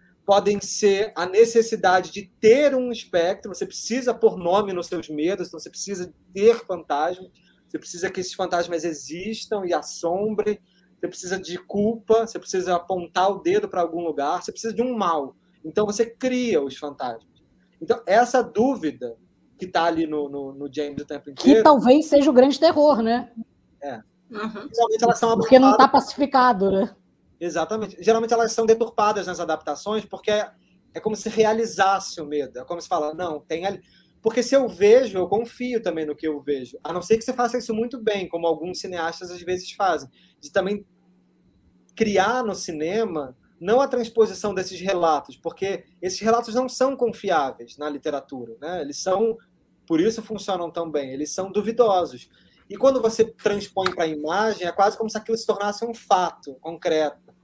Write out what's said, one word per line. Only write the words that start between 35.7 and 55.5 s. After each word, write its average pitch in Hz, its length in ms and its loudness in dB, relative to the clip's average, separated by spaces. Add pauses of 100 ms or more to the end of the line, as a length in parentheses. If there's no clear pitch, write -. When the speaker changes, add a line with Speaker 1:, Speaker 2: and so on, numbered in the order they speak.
Speaker 1:
também 160 220 -4
no 151 100 -6
que 156 140 -6
eu 151 140 -4
vejo. 135 420 -6
A 151 80 -8
não 180 80 -4
ser 214 160 2
que 226 80 -2
você 254 80 -6
faça 240 240 -2
isso 233 160 -6
muito 240 260 -4
bem, 208 300 -2
como 165 180 -4
alguns 165 320 -2
cineastas 175 520 -8
às 175 100 -14
vezes 180 320 -8
fazem, 156 380 -2 (280)
de - 140 -20
também 202 320 -2 (1120)
criar 214 480 2
no 208 100 -4
cinema, 165 800 -4 (260)
não 208 200 2
a 277 80 2
transposição 220 680 0
desses 185 260 -6
relatos, 170 560 0
porque 196 480 -6 (160)
esses 180 200 -6
relatos 226 340 0
não 254 140 0
são 262 280 -2
confiáveis 170 800 -4
na 147 120 -6
literatura, 135 720 -8
né? 170 200 -8
Eles 143 180 -10
são, 220 380 0 (500)
por 160 140 2
isso 220 220 0
funcionam 185 480 -6
tão 165 200 -8
bem, 139 220 -4
eles 143 200 -8
são 190 200 -6
duvidosos. 196 760 0 (400)
E 196 80 -12
quando 262 260 4
você 220 220 2
transpõe 202 720 -2
pra 170 120 0
imagem, 175 600 -2
é 170 60 -4
quase 208 240 2
como 220 140 -4
se 214 80 -6
aquilo 220 180 -4
se 220 100 -6
tornasse 208 380 -2